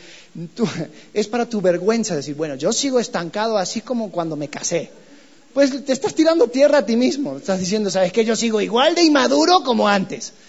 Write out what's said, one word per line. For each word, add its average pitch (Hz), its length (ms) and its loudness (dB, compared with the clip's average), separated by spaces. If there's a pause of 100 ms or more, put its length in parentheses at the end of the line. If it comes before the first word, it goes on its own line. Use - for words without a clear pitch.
(560)
tú, 220 120 -2 (220)
<laughs> - 240 -20
es 208 140 -2
para 233 200 -2
tu 220 140 -4
vergüenza 185 540 0
decir, 143 200 -6
"Bueno, 151 200 -6
yo 170 160 0
sigo 254 280 0
estancado 208 580 -4
así 185 240 -4
como 226 300 -6
cuando 165 240 -4
me 147 140 -8
casé". 151 400 -6 (640)
Pues 269 320 0
te 262 80 0
estás 320 200 -2
tirando 320 340 4
tierra 285 320 4
a - 60 -2
ti 226 100 0
mismo. 254 420 0
Estás 185 220 -4
diciendo, 196 300 -2
"¿Sabes 185 220 0
qué? 226 120 0
Yo 220 120 0
sigo 220 260 0
igual 247 340 2
de 359 80 4
inmaduro 294 600 4
como 220 240 2
antes". 202 460 -2 (140)